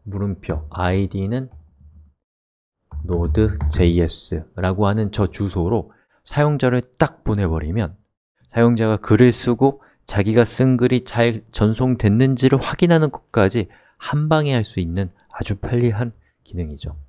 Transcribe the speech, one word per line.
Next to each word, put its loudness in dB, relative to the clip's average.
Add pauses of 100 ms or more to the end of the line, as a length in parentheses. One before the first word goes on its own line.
물음표, -6
아이디는 -4 (1500)
노드 0 (100)
제이에스라고 -2
하는 -2
저 0
주소로 -4 (320)
사용자를 0 (160)
딱 0
보내버리면 -2 (540)
사용자가 2
글을 6
쓰고 0 (240)
자기가 2
쓴 2
글이 2
잘 -2
전송됐는지를 2
확인하는 2
것까지 0 (280)
한 -2
방에 2
할 0
수 -6
있는 -4 (180)
아주 -6
편리한 -2 (320)
기능이죠. -10 (120)